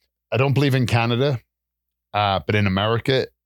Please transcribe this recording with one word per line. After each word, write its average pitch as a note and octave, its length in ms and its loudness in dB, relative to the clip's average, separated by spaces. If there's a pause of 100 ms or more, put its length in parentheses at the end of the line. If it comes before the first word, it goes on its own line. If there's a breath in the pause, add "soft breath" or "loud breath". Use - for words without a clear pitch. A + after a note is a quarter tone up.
(320)
I A2+ 60 -2
don't C3+ 160 2
believe C#3 200 2
in B2+ 140 0
Canada, A#2 540 0 (720)
uh, G2+ 340 0
but G#2 80 0
in G#2 100 2
America, A2 640 0 (180)